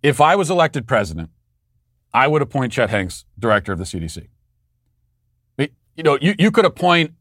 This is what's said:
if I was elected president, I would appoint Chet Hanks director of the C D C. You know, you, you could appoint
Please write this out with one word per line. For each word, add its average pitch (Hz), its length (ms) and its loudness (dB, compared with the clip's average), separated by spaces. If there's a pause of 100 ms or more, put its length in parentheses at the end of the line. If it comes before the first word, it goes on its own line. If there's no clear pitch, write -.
if 147 180 2
I 160 140 6
was 185 160 -2
elected 147 360 0
president, 85 420 -2 (840)
I 127 140 4
would 151 140 0
appoint 127 320 -4
Chet 113 160 0
Hanks 98 360 -6 (120)
director 104 340 0
of 87 80 -6
the 95 60 -8
C 92 140 -10
D 82 80 -8
C. - 200 -16 (1300)
You - 460 -8
know, 147 180 2
you, 180 180 0
you 185 120 2
could 214 140 2
appoint 170 560 0